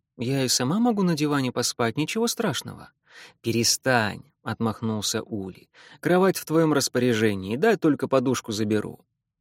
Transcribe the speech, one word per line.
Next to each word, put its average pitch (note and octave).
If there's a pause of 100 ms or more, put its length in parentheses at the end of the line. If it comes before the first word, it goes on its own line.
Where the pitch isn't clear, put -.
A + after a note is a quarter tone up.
(160)
Я C3
и B2
сама C3+
могу A3+
на F3
диване C#3+
поспать, A#2+
ничего A3
страшного". E3 (520)
"Перестань", A2+ (200)
отмахнулся A2
Ули. F#2+ (320)
"Кровать F3+
в -
твоём D#3
распоряжении, A2+
дай G#3
только D3
подушку B2+
заберу". G#2 (400)